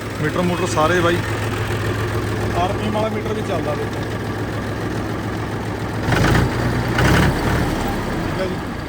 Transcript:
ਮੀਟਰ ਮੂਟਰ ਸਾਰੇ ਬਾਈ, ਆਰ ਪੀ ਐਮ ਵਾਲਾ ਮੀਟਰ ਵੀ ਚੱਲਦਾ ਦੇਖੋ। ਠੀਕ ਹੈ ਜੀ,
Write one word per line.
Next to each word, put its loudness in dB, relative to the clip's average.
ਮੀਟਰ 0
ਮੂਟਰ 0
ਸਾਰੇ 4
ਬਾਈ, 4
ਆਰ 0
ਪੀ -2
ਐਮ 0
ਵਾਲਾ 2
ਮੀਟਰ -2
ਵੀ -2
ਚੱਲਦਾ -2
ਦੇਖੋ। -4
ਠੀਕ -2
ਹੈ 0
ਜੀ, -2